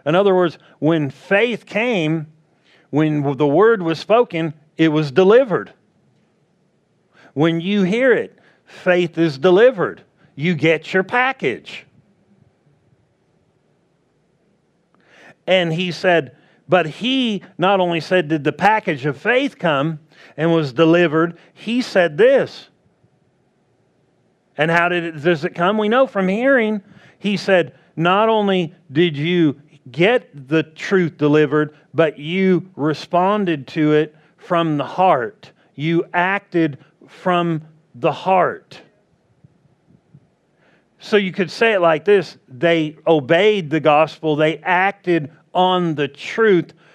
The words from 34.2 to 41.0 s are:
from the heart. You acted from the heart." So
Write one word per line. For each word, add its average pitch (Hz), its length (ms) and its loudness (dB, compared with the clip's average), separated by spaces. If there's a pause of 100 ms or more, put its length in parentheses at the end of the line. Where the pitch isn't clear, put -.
from 165 400 -2
the 135 80 -4
heart. 143 640 -2 (240)
You 165 380 -2
acted 175 640 -2 (300)
from 170 540 -4 (340)
the 147 160 -2
heart." 160 720 -4 (2250)
So - 180 -2